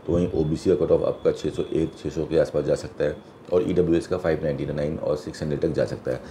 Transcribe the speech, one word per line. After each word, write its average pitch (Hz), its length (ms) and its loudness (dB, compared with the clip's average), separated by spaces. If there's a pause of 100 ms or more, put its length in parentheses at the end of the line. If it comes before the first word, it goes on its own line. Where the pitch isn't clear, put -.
तो 80 60 0
वहीं 87 200 2
ओबीसी 80 440 2
का 80 100 2
कट 80 60 2
ऑफ 78 100 6
आपका - 300 2
छः 76 180 -4
सौ 82 120 -4
एक, 76 360 -2
छः 78 120 -6
सौ 78 140 -4
के 78 140 2
आसपास 73 260 2
जा 73 100 2
सकता 73 300 -4
है 76 120 -2 (360)
और 90 180 2
ईडब्ल्यूएस 85 360 4
का 92 120 -2
फ़ाइव 78 240 0
नाइंटी 71 240 -2
नाइन 76 320 -2
और - 180 0
सिक्स - 260 -10
हंड्रेड 73 180 -2
तक 85 80 2
जा 67 160 0
सकता - 260 -6
है। 64 100 -4 (100)